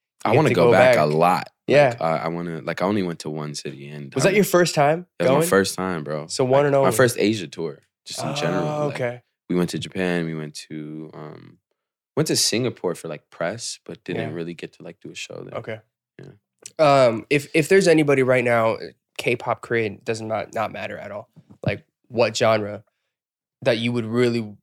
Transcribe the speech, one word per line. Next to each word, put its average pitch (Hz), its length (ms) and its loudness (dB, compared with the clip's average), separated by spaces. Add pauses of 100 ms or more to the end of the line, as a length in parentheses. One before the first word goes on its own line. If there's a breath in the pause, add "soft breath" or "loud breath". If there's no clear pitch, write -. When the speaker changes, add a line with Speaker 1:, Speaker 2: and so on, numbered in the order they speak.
(260)
Speaker 1:
I - 60 2
Speaker 2:
get 123 60 6
Speaker 1:
wanna 151 120 4
Speaker 2:
to 92 60 2
Speaker 1:
go 85 120 4
Speaker 2:
go 120 40 6
Speaker 1:
back 123 240 6
Speaker 2:
back. 76 80 4
Speaker 1:
a - 20 4
lot. 80 440 2 (180)
Speaker 2:
Yeah. 139 220 6
Speaker 1:
Like, 123 120 -6
I, 80 160 0
I 76 120 -4
wanna, 85 320 -8
like, 82 200 -6
I 90 40 2
only 104 180 2
went 85 160 -6
to 78 100 -10
one 76 260 -8
city, 69 340 -12
and 73 240 -14
Speaker 2:
Was 135 100 -2
that 196 60 4
Speaker 1:
I'm 190 60 0
Speaker 2:
your 196 100 6
first 175 300 2
time 156 320 2 (120)
Speaker 1:
That - 60 0
was 127 40 4
my 135 100 4
Speaker 2:
going? 165 100 0
Speaker 1:
first 98 260 2
time, 92 280 -4
bro. 76 240 -8
Speaker 2:
So - 180 -2
Speaker 1:
Like, 127 60 0
Speaker 2:
one 143 140 4
and 139 100 2
oh. 139 80 4
Speaker 1:
my 92 80 4
first 123 280 2
Asia 101 280 0
tour, 78 340 -10 (240)
just - 180 -10
in 143 120 -6
general. 151 320 -2
Speaker 2:
Oh, 151 200 -2
Speaker 1:
Like, 135 80 -6
Speaker 2:
okay. 123 260 -6 (280)
Speaker 1:
we 90 60 -2
went 87 160 0
to 78 80 -6
Japan. 87 460 -4
We 80 100 -6
went 78 200 -10 (140)
to, 78 440 -12
um, 80 440 -18 (580)
went 160 120 0
to 98 100 0
Singapore 104 580 -2
for, - 120 -14
like, 78 220 -14
press, 101 560 -8
but - 180 -16
didn't 85 260 -6
Speaker 2:
Yeah. 80 60 -8
Speaker 1:
really 85 180 -8
get 82 200 -14
to, - 100 -20
like, 85 180 -18
do - 100 -16
a - 40 -20
show - 280 -14
there. 92 160 -12
Speaker 2:
Okay. 113 200 -12 (400)
Speaker 1:
Yeah. 92 80 -20 (520)
Speaker 2:
Um, 131 500 4
if, 143 240 0
if 156 140 2
there's 190 200 6
anybody 143 360 4
right 127 200 4
now, 117 340 2 (400)
K-pop, 120 440 -2
Korean, 110 420 -4
does 110 160 -4
not, 110 340 -6
not 107 180 -4
matter 101 260 -10
at 98 140 -14
all. 101 180 -14 (360)
Like, 104 200 -4 (240)
what 113 260 0
genre 107 480 0 (800)
that 123 160 2
you 117 160 -2
would 117 120 -4
really 117 580 0